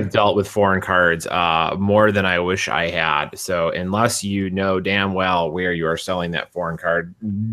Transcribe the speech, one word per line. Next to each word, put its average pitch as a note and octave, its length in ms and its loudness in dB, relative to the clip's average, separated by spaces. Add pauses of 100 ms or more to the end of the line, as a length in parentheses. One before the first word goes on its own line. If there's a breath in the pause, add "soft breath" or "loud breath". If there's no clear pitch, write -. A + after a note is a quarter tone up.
have F#2+ 80 -6
dealt G#2 220 4
with G2+ 140 0
foreign G2 320 2
cards, F2 460 2
uh, E2 520 0
more G#2 320 4
than G2 140 0
I F2+ 140 2
wish F2+ 300 -2
I E2+ 200 -2
had. D#2+ 500 -2
So E2+ 300 -2
unless G2 560 -2
you G2 240 -2
know F#2+ 320 0
damn G2 320 0
well F#2 380 0
where F2+ 240 -2
you E2 120 -2
are E2 120 0
selling F2+ 320 -4
that E2+ 220 -6
foreign E2 260 -6
card, E2+ 360 -2 (380)